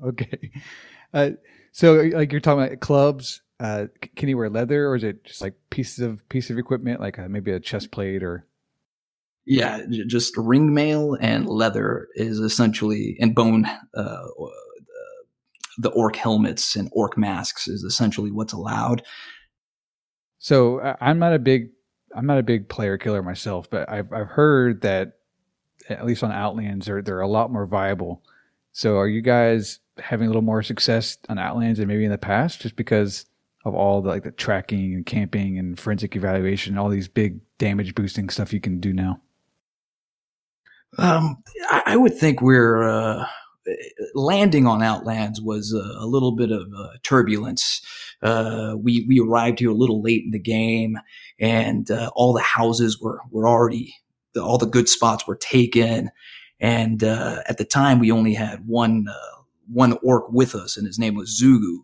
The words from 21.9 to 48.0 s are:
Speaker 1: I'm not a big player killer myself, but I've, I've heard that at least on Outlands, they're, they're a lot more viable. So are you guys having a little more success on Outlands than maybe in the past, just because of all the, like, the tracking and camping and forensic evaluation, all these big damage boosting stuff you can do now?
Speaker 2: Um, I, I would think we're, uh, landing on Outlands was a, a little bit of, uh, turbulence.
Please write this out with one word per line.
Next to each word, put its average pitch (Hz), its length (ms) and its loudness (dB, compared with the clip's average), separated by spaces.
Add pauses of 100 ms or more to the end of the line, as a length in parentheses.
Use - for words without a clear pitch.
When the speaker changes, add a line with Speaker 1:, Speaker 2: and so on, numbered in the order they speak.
Speaker 1:
I'm 123 100 -6
not 143 120 2
a 127 60 2
big 113 260 -2
player 98 280 -4
killer 101 260 -4
myself, 90 460 -8
but - 200 -6
I've, 101 240 -8
I've 104 140 -6
heard 131 560 2
that 95 340 -2 (720)
at 113 160 -8
least 120 180 -2
on 110 80 -2
Outlands, 101 540 -6
they're, 101 160 -6
they're 95 180 -6
a 95 80 -2
lot 113 240 0
more 104 140 -4
viable. 95 580 -4 (480)
So 107 260 0
are 98 100 2
you 107 140 -2
guys 117 580 2 (180)
having 117 300 -4
a - 20 2
little 110 140 2
more 110 180 0
success 113 560 -2 (100)
on 104 120 -6
Outlands 113 400 -2
than 104 80 0
maybe 107 180 0
in 104 60 0
the 101 80 -2
past, 123 420 0
just - 140 -8
because 104 500 0 (400)
of 107 80 -4
all 101 300 2
the, 95 60 0
like, 101 140 -4
the - 80 -12
tracking 95 640 -4
and 92 120 -6
camping 98 520 -4
and 90 200 -6
forensic 104 380 -4
evaluation, 98 640 -2
all 101 100 -2
these 98 200 -2
big 104 320 -2 (180)
damage 101 380 -2
boosting 98 340 -4
stuff - 240 -6
you 101 80 -2
can 92 180 -4
do 95 140 -2
now? 92 260 -2 (1800)
Speaker 2:
Um, 160 420 2 (300)
I, - 160 2
I 214 100 4
would 247 180 6
think 143 260 2
we're, 117 460 6
uh, 110 380 -2 (880)
landing 151 540 4
on 113 160 4
Outlands 110 580 -2
was 107 320 -4
a, 104 300 -6
a - 20 -8
little 127 300 2
bit 113 160 0
of, 95 160 -4 (100)
uh, 101 120 -14 (140)
turbulence. 113 800 0 (400)